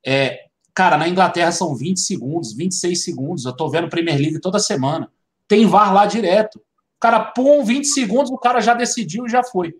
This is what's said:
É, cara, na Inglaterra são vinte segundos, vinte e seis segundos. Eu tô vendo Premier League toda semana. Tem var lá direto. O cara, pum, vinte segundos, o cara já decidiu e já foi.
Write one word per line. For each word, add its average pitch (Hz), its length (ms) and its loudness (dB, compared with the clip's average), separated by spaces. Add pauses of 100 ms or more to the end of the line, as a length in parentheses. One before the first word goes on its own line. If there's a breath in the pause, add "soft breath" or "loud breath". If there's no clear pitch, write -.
É, 135 400 -2 (260)
cara, 175 240 4
na 160 140 0
Inglaterra 175 420 2
são 165 240 -2
vinte 170 240 -4
segundos, 131 560 -6
vinte 180 180 -4
e - 20 -6
seis 175 280 -4
segundos. 139 420 -8
Eu 123 80 -6
tô 156 160 -6
vendo 165 200 -4
Premier 165 300 -2
League 156 200 -2
toda 190 200 -2
semana. 143 520 -4 (360)
Tem 220 180 6
var 196 260 6
lá 202 140 6
direto. 202 520 0
O - 420 -20
cara, 233 200 4
pum, 269 440 2
vinte 262 240 -2
segundos, 247 420 0
o 262 80 -8
cara 247 240 0
já 233 140 4
decidiu 233 500 -6
e 233 40 -8
já 247 140 0
foi. 175 360 -4